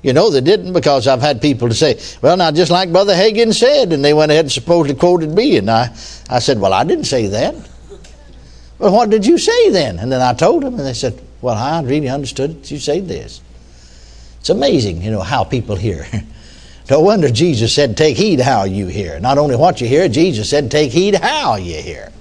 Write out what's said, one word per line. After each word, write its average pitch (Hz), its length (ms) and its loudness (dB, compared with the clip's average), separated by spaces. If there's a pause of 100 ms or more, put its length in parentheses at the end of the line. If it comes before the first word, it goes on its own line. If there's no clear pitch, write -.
You 170 100 0
know, 185 180 4
they 139 100 2
didn't, 185 320 0
because 143 360 0
I've 131 120 2
had 139 220 -2
people 120 260 0
to 113 60 0
say, 143 240 0 (240)
"Well, 160 140 4
now, 165 160 0
just 165 180 2
like 175 220 0
Brother 196 220 4
Hagin 220 380 2
said," 247 400 2
and 143 120 -2
they 147 100 4
went 151 160 2
ahead 156 140 4
and 135 80 -6
supposedly 160 420 0
quoted 170 400 2
me, 220 220 2
and 101 120 0
I, 113 240 0 (380)
I 123 80 0
said, 120 220 0
"Well, 95 120 2
I 98 120 2
didn't 302 220 -2
say 117 200 -2
that." 110 300 -4 (1200)
"Well, 190 140 2
what 220 180 4
did 214 160 2
you 330 100 6
say 453 340 2
then?" 147 280 0
And 120 140 -4
then 127 80 0
I 127 120 2
told 208 300 2
them, 254 120 -6
and 147 120 -6
they 131 60 -4
said, - 280 -6 (220)
"Well, 120 140 -2
I 147 260 -2
really 139 260 -2
understood 135 420 -6
it. - 200 -16
You 147 80 -10
said 170 300 -4
this." - 320 -12 (1000)
It's - 120 -6
amazing, 151 520 0
you 107 80 -6
know, 104 120 -4
how 123 220 -2
people 107 320 -4
hear. 87 360 -6
<laughs> 117 40 -8 (720)
No 143 120 4
wonder 185 280 4
Jesus 117 460 0
said, 131 220 0
"Take 151 200 2
heed 190 220 2
how 123 240 0
you 98 240 -4
hear." 90 320 -8
Not 127 200 0
only 143 180 0
what 165 240 2
you 120 80 -4
hear, 156 200 2
Jesus 135 400 0
said, 143 220 -2
"Take 151 220 0
heed 190 240 2
how 247 400 -2
you 147 260 -10
hear." 131 380 -14